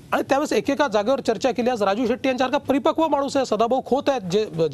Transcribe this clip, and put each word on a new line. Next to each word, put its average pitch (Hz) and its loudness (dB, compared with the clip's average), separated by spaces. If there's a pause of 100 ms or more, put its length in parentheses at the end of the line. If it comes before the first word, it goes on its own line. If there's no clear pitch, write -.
(120)
आणि 254 0
त्यावेळेस 277 2
एकेका 277 0
जागेवर 214 0
चर्चा 240 0
केली. 233 -2
आज 226 -2
राजू 208 2
शेट्टी 254 0
यांच्यासारखा 262 0
परिपक्व 311 2
माणूस 285 0
आहे, 262 2
सदाभाऊ 233 0
खोत 277 0
आहेत, 269 0
जे 196 -2 (240)